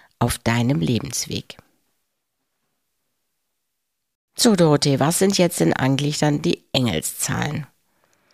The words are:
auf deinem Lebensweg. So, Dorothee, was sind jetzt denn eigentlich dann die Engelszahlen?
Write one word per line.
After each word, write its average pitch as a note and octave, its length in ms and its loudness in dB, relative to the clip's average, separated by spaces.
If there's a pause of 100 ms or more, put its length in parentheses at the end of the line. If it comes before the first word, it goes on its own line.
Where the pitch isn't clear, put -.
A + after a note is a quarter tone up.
(180)
auf A#2+ 200 -2
deinem A#2+ 420 0
Lebensweg. - 760 -4 (2750)
So, A3 200 4
Dorothee, D3 420 4
was D#3 220 0
sind G3 180 2
jetzt F3 220 2
denn D#3+ 120 2
eigentlich C#3 460 -2
dann D3+ 240 0
die F3 300 -4
Engelszahlen? D3+ 960 -4 (640)